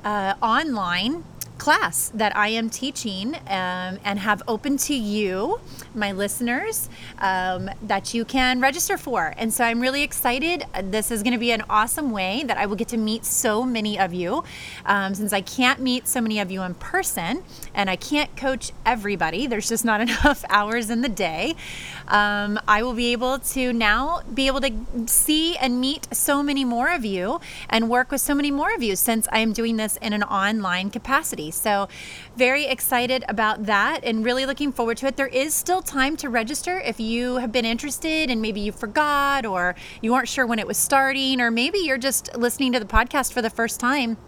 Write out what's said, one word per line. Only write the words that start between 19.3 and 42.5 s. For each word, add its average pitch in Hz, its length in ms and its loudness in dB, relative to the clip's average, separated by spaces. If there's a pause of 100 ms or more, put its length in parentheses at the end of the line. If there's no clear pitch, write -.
there's 214 200 -2
just 226 160 0
not 214 160 4
<laughs> 233 80 2
enough - 400 4
hours 214 420 2
in 233 100 0
the 269 80 0
day. 196 480 -2 (500)
Um, 208 640 2
I 214 160 6
will 247 100 -2
be 240 160 0
able 254 300 0
to 247 320 0
now 233 500 2 (100)
be 269 140 2
able 269 140 2
to 269 100 2 (360)
see 320 500 2
and 247 240 0
meet 277 320 -2
so 285 280 2
many 285 240 0
more 240 280 2
of 285 120 -2
you 196 360 -2 (280)
and 226 220 2
work 254 220 4
with 269 80 0
so 294 120 0
many 285 200 2
more 311 200 0
of 392 80 -2
you 208 140 0
since 226 380 0
I 220 80 4
am 220 120 2
doing 226 240 0
this 220 200 -2
in - 160 -4
an 208 100 0
online 196 680 0
capacity. 262 580 -2
So 202 400 0 (480)
very 262 300 4
excited 247 600 0
about 214 380 0
that 214 400 2
and 226 180 0
really 254 220 2
looking 277 260 -2
forward 226 280 -2
to 269 80 -2
it. 269 100 0
There 269 100 0
is 277 280 0
still 359 260 0
time 277 380 0
to 285 100 -6
register 247 500 -2
if 240 220 -4
you 240 360 0
have 240 160 -2
been 240 120 2
interested 302 640 -2
and 226 140 0
maybe 214 180 -4
you 208 100 -2
forgot 277 760 2
or 180 280 0 (280)
you 226 100 2
aren't 247 160 2
sure 254 180 0
when 226 120 0
it 208 80 -4
was 208 100 -2
starting, 269 640 2
or 233 100 4
maybe 269 280 2
you're 285 180 2
just 262 400 -2
listening 240 360 2